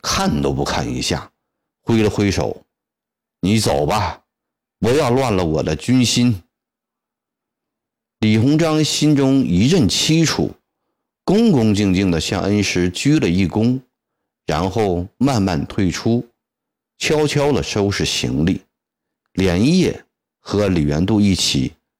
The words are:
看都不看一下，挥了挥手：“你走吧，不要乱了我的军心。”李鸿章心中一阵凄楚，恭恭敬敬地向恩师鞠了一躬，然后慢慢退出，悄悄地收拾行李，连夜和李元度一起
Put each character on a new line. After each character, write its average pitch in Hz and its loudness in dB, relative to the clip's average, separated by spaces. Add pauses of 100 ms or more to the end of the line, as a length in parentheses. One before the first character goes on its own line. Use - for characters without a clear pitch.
看 76 -2
都 69 -2
不 67 -4
看 64 -6
一 62 -6
下， - -6 (520)
挥 113 0
了 104 2
挥 101 0
手 71 -4 (760)
：“你 104 0
走 76 0
吧， 95 -4 (560)
不 107 0
要 139 2
乱 123 0
了 92 0
我 78 -2
的 78 -2
军 123 0
心。” 117 0 (1800)
李 107 2
鸿 143 2
章 156 2
心 151 2
中 135 2
一 101 2
阵 151 2
凄 160 0
楚， 71 -2 (720)
恭 220 4
恭 113 4
敬 98 2
敬 95 2
地 80 0
向 92 -4
恩 101 0
师 92 0
鞠 147 0
了 131 0
一 92 0
躬， 120 0 (640)
然 85 -2
后 95 -2 (100)
慢 127 0
慢 87 -2
退 95 -2
出， 117 -2 (720)
悄 151 0
悄 143 0
地 98 0
收 101 -2
拾 82 -2
行 71 -4
李， 92 -2 (720)
连 95 0
夜 160 0 (340)
和 101 -2
李 85 0
元 73 0
度 110 2
一 101 4
起 67 -2 (280)